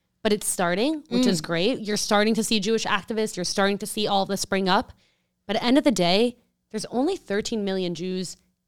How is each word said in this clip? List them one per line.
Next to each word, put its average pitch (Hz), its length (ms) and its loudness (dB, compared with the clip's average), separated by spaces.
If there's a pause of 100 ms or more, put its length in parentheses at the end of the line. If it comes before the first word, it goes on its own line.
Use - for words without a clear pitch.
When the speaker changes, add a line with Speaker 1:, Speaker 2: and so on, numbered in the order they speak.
(240)
Speaker 1:
but 220 100 0
it's 208 140 -2
starting, 214 600 0
which 247 180 2
is 175 140 2
Speaker 2:
Mm. - 40 -10
Speaker 1:
great. 175 360 0
You're 208 160 -4
starting 214 380 2
to 220 80 0
see 220 160 2
Jewish 214 260 0
activists. 214 500 -2
You're 180 80 -4
starting 196 360 0
to 208 80 -8
see 208 200 -2
all 196 200 2
this 196 140 -4
spring 190 280 -2
up. 208 240 2 (540)
But 202 80 -4
at - 60 -2
the 240 60 -2
end 254 120 6
of 311 40 4
the 294 80 4
day, 196 460 2 (320)
there's 214 160 -8
only 294 320 -2
thirteen 208 480 -4
million 185 300 -2
Jews 185 420 -6 (300)